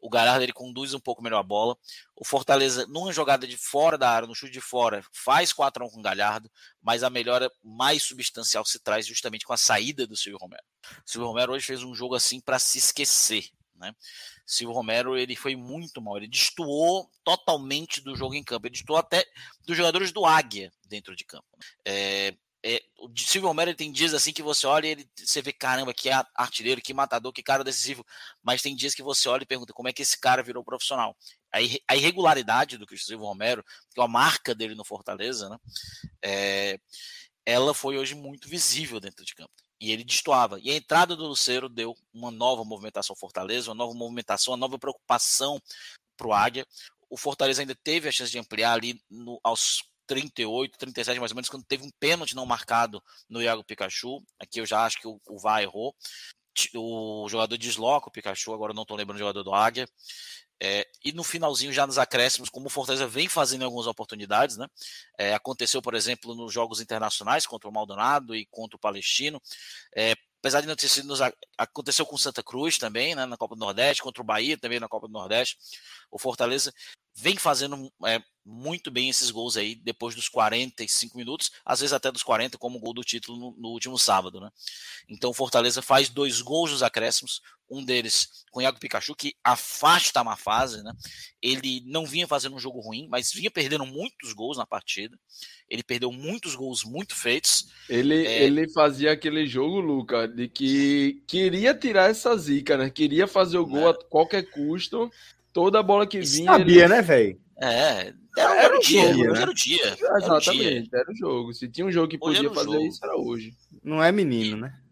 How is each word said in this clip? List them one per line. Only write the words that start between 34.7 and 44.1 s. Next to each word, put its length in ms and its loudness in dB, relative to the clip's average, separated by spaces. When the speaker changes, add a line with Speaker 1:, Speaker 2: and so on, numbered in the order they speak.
Speaker 1:
no 80 -16
Fortaleza, 640 -8
né? 100 -16
É, 560 -2
ela 300 4
foi 240 -6
hoje 160 -6
muito 340 -18
visível 520 -2
dentro 240 -18
de 100 -12
campo. 160 -20
E 140 -4
ele 100 -4
destoava. 560 2
E 120 -6
a 40 0
entrada 400 2
do 120 -10
Lucero 420 -2
deu 260 -8
uma 200 -12
nova 340 0
movimentação 480 -8
ao 60 -18
Fortaleza, 500 -6
uma 60 -10
nova 180 -6
movimentação, 600 -4